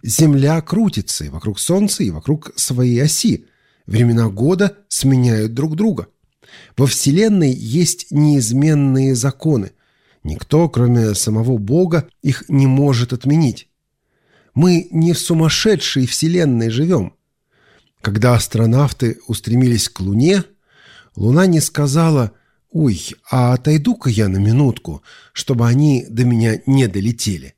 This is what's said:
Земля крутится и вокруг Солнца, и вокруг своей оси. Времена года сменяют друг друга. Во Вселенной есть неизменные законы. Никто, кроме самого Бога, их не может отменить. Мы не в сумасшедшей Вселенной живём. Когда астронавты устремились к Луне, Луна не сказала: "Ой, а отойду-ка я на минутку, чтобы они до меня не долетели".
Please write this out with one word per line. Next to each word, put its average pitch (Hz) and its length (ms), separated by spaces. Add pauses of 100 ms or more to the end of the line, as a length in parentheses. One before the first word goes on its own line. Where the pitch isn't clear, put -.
Земля 143 580
крутится 170 640
и 73 40
вокруг 82 300
Солнца, 196 440
и 107 80
вокруг 135 440
своей 123 460
оси. 156 460 (400)
Времена 117 420
года 175 480 (120)
сменяют 120 640
друг 156 200
друга. 175 320 (720)
Во 135 80
Вселенной 170 640
есть 127 600
неизменные 139 1040
законы. 127 560 (520)
Никто, 147 460
кроме 120 460
самого 113 420
Бога, 160 500 (140)
их - 260
не 139 200
может 131 440
отменить. 139 580 (840)
Мы 170 380
не 160 220
в - 60
сумасшедшей 160 840
Вселенной 143 640
живём. 131 460 (840)
Когда 110 340
астронавты 113 920
устремились 117 600
к - 120
Луне, 123 440 (720)
Луна 127 300
не 170 140
сказала: 147 720 (400)
"Ой, 135 280 (300)
а 123 240
отойду-ка 151 560
я 107 180
на 95 100
минутку, 107 680 (300)
чтобы 117 340
они 131 420
до 113 140
меня 117 420
не 135 220
долетели". 98 720